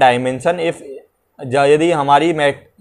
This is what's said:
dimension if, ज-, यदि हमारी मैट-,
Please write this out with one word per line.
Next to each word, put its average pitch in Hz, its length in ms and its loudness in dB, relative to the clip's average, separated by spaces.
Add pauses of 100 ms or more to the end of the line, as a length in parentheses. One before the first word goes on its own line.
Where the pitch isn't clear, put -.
dimension 127 600 0
if, 165 200 -4 (580)
ज-, 139 260 -2
यदि 151 260 2
हमारी 147 420 2
मैट-, 143 300 -2 (180)